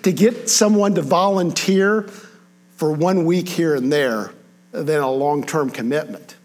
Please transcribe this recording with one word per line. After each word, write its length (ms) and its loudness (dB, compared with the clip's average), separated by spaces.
to 80 2
get 360 2
someone 460 2
to 80 0
volunteer 1000 0
for 160 -2
one 320 2
week 240 0
here 260 0
and 180 0
there 380 0
than 300 -2
a 100 -2
long-term 600 -2
commitment. 760 -6